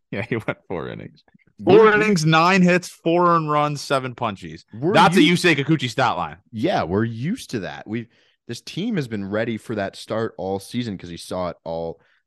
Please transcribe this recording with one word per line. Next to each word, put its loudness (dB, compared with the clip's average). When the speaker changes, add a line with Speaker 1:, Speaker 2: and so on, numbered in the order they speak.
Speaker 1:
<laughs> -20
Yeah, -4
he -4
went -6
four -8
innings. -14
Speaker 2:
Were 4
Speaker 1:
Four 8
Speaker 2:
you 4
Speaker 1:
innings, 2
nine 4
hits, 4
four 2
earned 2
runs, 0
seven -2
punchies. -8
Speaker 2:
Were -2
Speaker 1:
That's 6
Speaker 2:
you 6
Speaker 1:
a 4
Yusei 4
Kikuchi 0
stat 0
line. -6
Speaker 2:
Yeah, -2
we're 0
used -6
to -6
that. -10
We've, -8
this -12
team -6
has -4
been -6
ready -2
for -10
that -4
start -6
all -4
season -8
'cause -14
he -12
saw -6
it -10
all -8